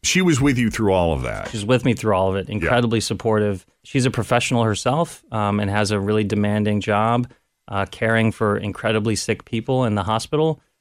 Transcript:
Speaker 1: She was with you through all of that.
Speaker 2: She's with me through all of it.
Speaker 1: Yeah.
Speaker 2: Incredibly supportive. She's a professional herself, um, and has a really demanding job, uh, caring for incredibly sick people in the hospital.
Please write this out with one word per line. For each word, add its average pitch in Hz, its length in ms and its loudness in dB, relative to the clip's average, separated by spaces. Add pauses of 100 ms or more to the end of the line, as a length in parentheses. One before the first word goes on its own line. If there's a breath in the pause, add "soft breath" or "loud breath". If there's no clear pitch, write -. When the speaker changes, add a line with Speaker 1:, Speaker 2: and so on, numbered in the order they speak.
Speaker 1:
She - 200 0
was 165 180 4
with 139 180 2
you 120 120 0
through 104 240 2
all 87 180 4
of 67 120 -2
that. 53 260 -8
Speaker 2:
She's 104 160 -8
with 120 200 2
me 127 80 4
through 107 220 0
all 95 140 2
of 92 60 0
it. 95 120 -4
Speaker 1:
Yeah. 98 80 -8
Speaker 2:
Incredibly 113 460 0
supportive. 104 640 -2 (180)
She's 131 220 -2
a 131 60 2
professional 120 520 0
herself, 127 680 -2
um, 104 280 0
and 101 100 -2
has 104 220 0
a 107 80 0
really 107 240 0
demanding 104 580 0
job, 113 480 0 (380 soft breath)
uh, 98 240 -2
caring 113 400 0
for 104 260 0
incredibly 107 580 -2
sick - 300 -4
people 127 400 -2
in 110 80 0
the 101 100 0
hospital. 147 580 -2 (200)